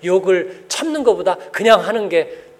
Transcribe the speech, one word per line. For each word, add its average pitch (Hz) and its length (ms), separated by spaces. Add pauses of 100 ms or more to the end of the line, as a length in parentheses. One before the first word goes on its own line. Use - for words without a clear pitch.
욕을 185 600
참는 302 360
것보다 180 320 (160)
그냥 208 300
하는 208 260
게 160 360 (160)